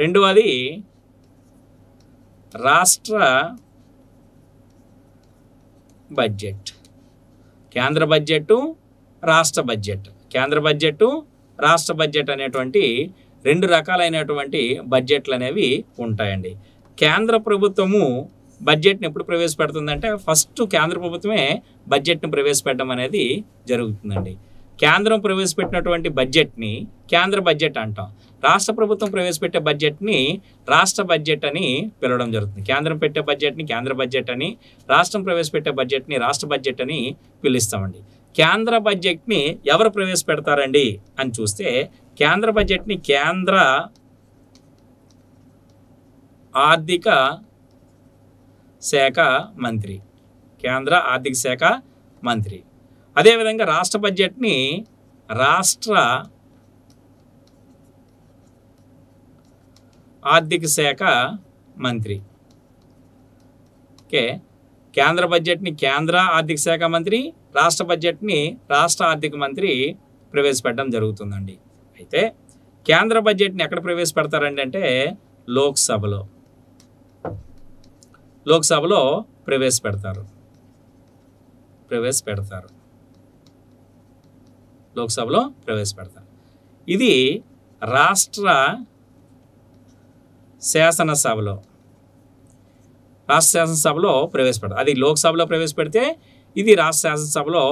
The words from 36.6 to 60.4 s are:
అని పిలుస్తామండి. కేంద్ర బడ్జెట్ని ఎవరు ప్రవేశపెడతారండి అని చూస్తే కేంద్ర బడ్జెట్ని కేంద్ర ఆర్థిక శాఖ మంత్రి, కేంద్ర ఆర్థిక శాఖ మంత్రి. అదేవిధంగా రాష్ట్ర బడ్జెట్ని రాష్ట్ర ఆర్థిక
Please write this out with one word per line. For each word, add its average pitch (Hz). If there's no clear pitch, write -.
అని 147
పిలుస్తామండి. 117
కేంద్ర 208
బడ్జెట్ని 180
ఎవరు 214
ప్రవేశపెడతారండి 147
అని 131
చూస్తే 110
కేంద్ర 180
బడ్జెట్ని 190
కేంద్ర 180
ఆర్థిక 165
శాఖ 135
మంత్రి, 104
కేంద్ర 135
ఆర్థిక 131
శాఖ 127
మంత్రి. 107
అదేవిధంగా 220
రాష్ట్ర 180
బడ్జెట్ని 196
రాష్ట్ర 170
ఆర్థిక 165